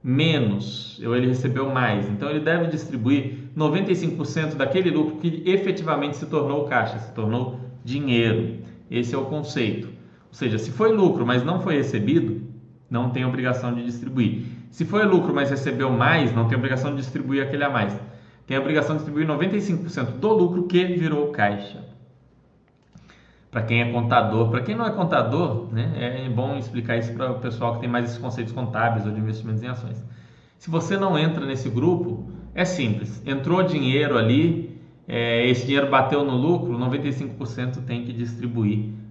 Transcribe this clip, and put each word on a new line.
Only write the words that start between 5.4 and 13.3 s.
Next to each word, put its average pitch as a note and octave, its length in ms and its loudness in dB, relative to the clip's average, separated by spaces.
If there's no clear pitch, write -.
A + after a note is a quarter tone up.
efetivamente D#3+ 720 0
se D3+ 80 -6
tornou C#3+ 400 0
caixa, A#2 320 0
se - 160 -12
tornou A#2 440 -2
dinheiro. A#2+ 760 2
Esse A#2+ 240 -2
é C3+ 40 0
o C3 60 -2
conceito. A#2+ 600 -2
Ou - 480 -20
seja, A2 240 -2
se A2 120 -6
foi A3 220 4
lucro, F#3+ 320 4
mas B2 180 4
não F3 180 0
foi F3+ 160 0
recebido, B2 720 2
não B2 180 0
tem B2+ 160 -2
obrigação B2+ 480 -2